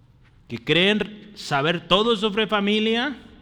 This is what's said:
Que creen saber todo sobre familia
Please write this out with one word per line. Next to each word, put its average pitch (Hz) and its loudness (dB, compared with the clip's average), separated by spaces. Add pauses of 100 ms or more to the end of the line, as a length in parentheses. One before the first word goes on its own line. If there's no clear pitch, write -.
(500)
Que 120 -8
creen 196 0
saber 156 -2
todo 220 4
sobre 214 -2
familia 220 0 (260)